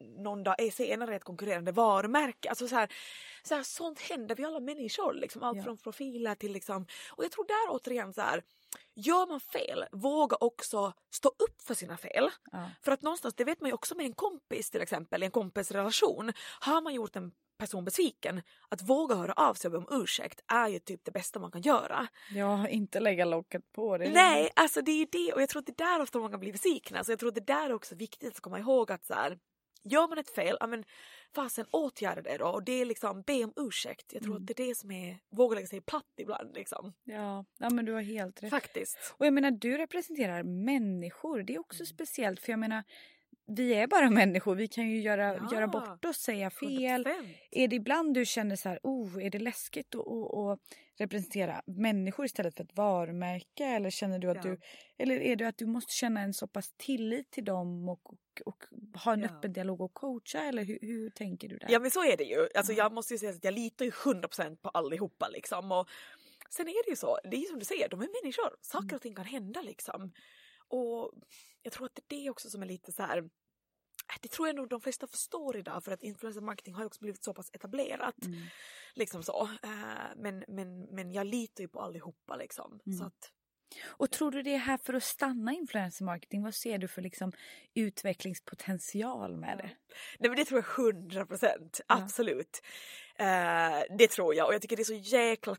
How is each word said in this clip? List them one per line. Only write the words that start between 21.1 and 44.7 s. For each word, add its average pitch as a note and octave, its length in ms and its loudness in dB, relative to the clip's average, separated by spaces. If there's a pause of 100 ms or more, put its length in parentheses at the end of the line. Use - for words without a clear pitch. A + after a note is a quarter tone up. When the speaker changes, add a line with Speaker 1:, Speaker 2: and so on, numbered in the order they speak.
Speaker 1:
bästa - 280 -6
man F3+ 120 -8
kan F3 120 -8
göra. - 440 4 (240)
Speaker 2:
Ja, G3+ 380 2
inte G3+ 320 0
lägga F#3 240 6
locket E3+ 480 -2
på G#3+ 260 0
det. A3+ 140 2
Speaker 1:
Nej, D#4+ 440 8
alltså D4+ 260 6
det D4 80 2
är D#4 60 4
ju D#4 160 2
det. F4 200 0
Och C4+ 100 4
jag C#4 60 4
tror D4 120 -4
att C#4 60 -8
det D4 160 -4
är E4 40 2
där F4 160 4
ofta B3 160 -2
många G#3 200 -4
blir G3 140 -6
besvikna. G#3 520 0
Så A3+ 80 0
jag A3 60 0
tror A#3 100 0
att G#3 60 -2
det A3+ 120 -2
där C#4+ 240 2
är - 20 2
också G#3 220 -6
viktigt A3+ 400 -8
att - 60 -14
komma F#3 180 -8
ihåg A#3 340 4
att F3+ 120 -6
så - 100 -4
här, E3 240 0 (460)
gör D4+ 240 6
man D#4+ 100 -4
ett - 120 -8
fel, F#3 300 2
ja A#3 60 -2
men A3+ 180 -4 (500)
fasen, B3 360 -4
åtgärda G#3+ 520 0
det C#3 160 -4
då. D3+ 80 0
Och F#3+ 180 0
det B3+ 80 0
är B3+ 120 2
liksom, G3+ 380 -4
be C4 220 2
om A3 120 -8
ursäkt. - 560 -6
Jag A3+ 100 -8
tror G#3 100 -4
Speaker 2:
Mm. F#3 100 -6
Speaker 1:
att F#3+ 40 -10 (100)
det B3+ 60 -4
är B3+ 60 -2
det A#3+ 60 -2
som G3+ 160 -10
är, F#3 280 -8 (120)
våga A3+ 240 6
lägga G3 140 -4
sig G3 120 -8
platt - 360 -6
ibland, - 380 -8
liksom. G3 380 -10 (120)
Speaker 2:
Ja. G3+ 400 -6 (140)
Ja, A#3+ 120 0
men A#3+ 140 4
du A3 80 -2
har A3 100 -2
helt G3+ 400 -6
rätt. G#3+ 80 -6
Speaker 1:
Faktiskt. - 680 -4
Speaker 2:
Och C#4+ 80 6
jag C#4+ 80 8
menar, C#4 160 6
du A#3+ 280 0
representerar D4 640 -2
människor. G3 1000 0
Det A3+ 120 -6
är D#4+ 60 -4
också E4 220 -12
Speaker 1:
Mm. E4 40 -8
Speaker 2:
speciellt, G#3+ 540 -4
för A#3+ 120 -4
jag A3 60 0
menar, A3 260 -2 (720)
vi B3 180 4
är G#3+ 120 6
bara C#4+ 240 10
människor. G3 440 8
Vi G#3 140 0
kan A3+ 220 -2